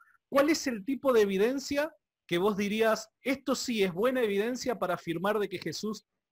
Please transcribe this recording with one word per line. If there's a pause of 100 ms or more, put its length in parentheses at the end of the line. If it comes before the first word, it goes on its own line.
(280)
¿Cuál
es
el
tipo
de
evidencia (340)
que
vos
dirías, (100)
"Esto
sí
es
buena
evidencia
para
afirmar
de
que
Jesús (260)